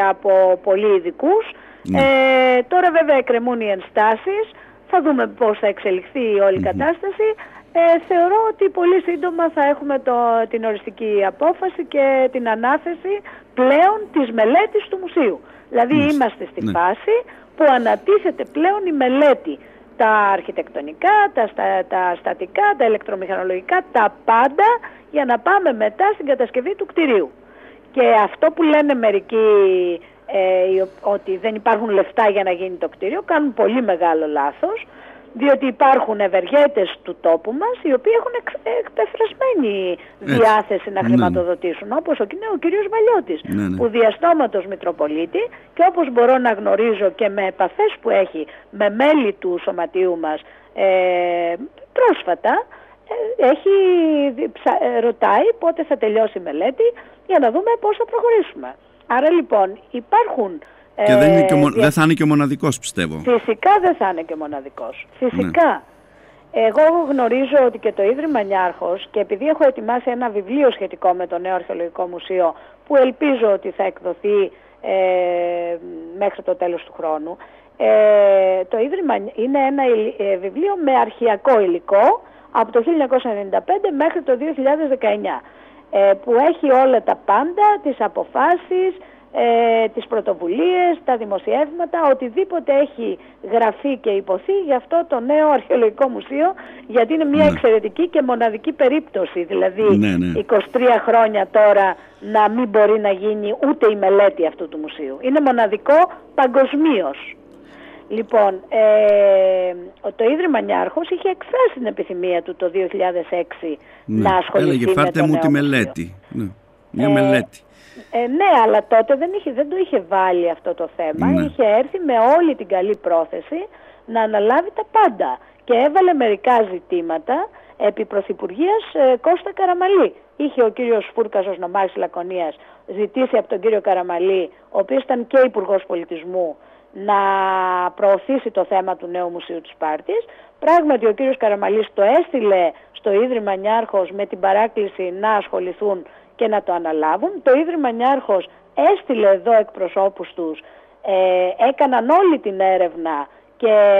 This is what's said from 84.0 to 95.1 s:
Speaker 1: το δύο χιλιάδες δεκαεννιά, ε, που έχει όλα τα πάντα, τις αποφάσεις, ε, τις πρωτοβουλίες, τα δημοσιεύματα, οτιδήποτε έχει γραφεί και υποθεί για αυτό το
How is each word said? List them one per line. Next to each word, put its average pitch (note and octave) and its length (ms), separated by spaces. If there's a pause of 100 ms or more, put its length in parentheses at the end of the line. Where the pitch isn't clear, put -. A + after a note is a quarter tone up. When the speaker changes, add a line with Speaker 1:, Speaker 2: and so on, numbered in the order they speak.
Speaker 1:
το C4 140
δύο D4+ 160
χιλιάδες C#4+ 360
δεκαεννιά, G#3 520 (500)
ε, G3 220 (120)
που A#3+ 80 (180)
έχει D#4 200
όλα B3+ 320
τα - 220
πάντα, E4+ 420 (160)
τις C#4 180
αποφάσεις, F4 920 (400)
ε, A#3 560
τις A3+ 180
πρωτοβουλίες, A#3+ 1000
τα B3+ 120
δημοσιεύματα, C4+ 840 (140)
οτιδήποτε C#4+ 640
έχει A#3 400 (340)
γραφεί A3+ 440
και A3+ 140
υποθεί G3 420 (120)
για C#4 120
αυτό E4 320
το B3 120